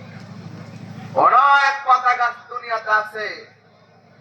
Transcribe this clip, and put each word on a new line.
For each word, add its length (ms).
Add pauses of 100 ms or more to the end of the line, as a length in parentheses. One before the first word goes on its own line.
(1160)
অনেক 720
পাতা 300
গাছ 320
দুনিয়াতে 420
আছে, 560 (760)